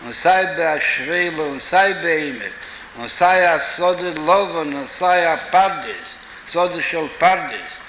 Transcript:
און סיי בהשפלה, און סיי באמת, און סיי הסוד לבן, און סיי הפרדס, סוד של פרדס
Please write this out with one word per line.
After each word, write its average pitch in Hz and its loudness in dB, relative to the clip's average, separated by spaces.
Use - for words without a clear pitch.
און 120 -12
סיי 185 4
בהשפלה, 160 -2
און 139 -4
סיי 190 2
באמת, 151 -2
און 117 -10
סיי 180 4
הסוד 175 0
לבן, 165 0
און 139 -6
סיי 180 2
הפרדס, 185 0
סוד 170 0
של 160 -4
פרדס - 0